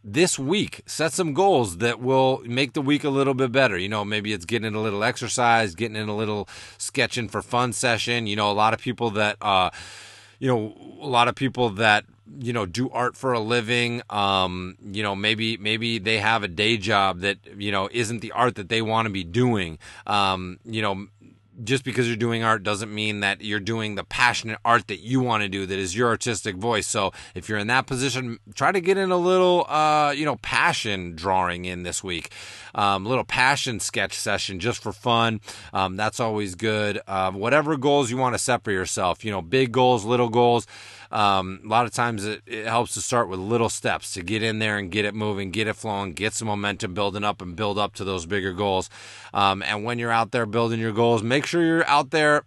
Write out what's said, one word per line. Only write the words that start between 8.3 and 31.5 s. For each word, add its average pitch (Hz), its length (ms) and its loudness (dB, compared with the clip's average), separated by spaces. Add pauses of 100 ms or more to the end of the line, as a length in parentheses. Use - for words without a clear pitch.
know, 104 120 2
a 101 40 2
lot 110 200 4
of 110 60 -4
people 117 320 -2
that, 104 280 0
uh, 95 300 2 (680)
you 131 80 -4
know, 110 260 0 (260)
a 151 80 -10
lot 120 200 4
of 120 80 0
people 123 360 0
that, 107 340 4 (320)
you 120 160 -6
know, 110 120 0
do 113 260 -4
art 120 260 -2
for 131 160 -2
a 117 60 0
living, 120 720 0
um, 92 760 0
you 101 160 -8
know, 101 140 -2
maybe, 110 420 -2
maybe 113 400 -2
they 107 220 0
have 107 240 2
a 101 40 -6
day 104 300 0
job 98 440 0
that, 101 180 -2 (180)
you 101 140 -6
know, 98 200 0
isn't 117 280 -2
the 104 140 -10
art 120 220 2
that 92 140 -10
they 113 140 0
wanna 110 260 0
be 98 140 -4
doing. 92 560 0 (260)
Um, 95 580 0
you 110 200 -4
know, 101 240 -2 (560)
just 127 200 0
because 120 240 0
you're 117 80 -2
doing 117 280 -2
art 110 180 2
doesn't 104 320 -4
mean 107 280 -2
that 101 200 0
you're 107 180 -4
doing 107 360 -4
the 95 80 -6
passionate 117 600 0
art 117 260 4
that 95 100 -6
you 120 220 -2
wanna 107 280 0
do, 98 160 -4
that 95 140 -4
is 92 180 -4
your 120 100 2
artistic 110 480 -2
voice. 107 300 0
So 98 260 0 (220)
if 90 160 -10
you're 107 80 -2
in 104 100 -4
that 127 200 2
position, 127 500 -4 (160)
try 147 180 2
to 196 80 0
get 190 180 2
in 190 120 0
a 180 80 2
little, 180 500 4
uh, 151 440 2
you 147 140 -2
know, 139 120 0
passion 104 800 0
drawing 90 500 0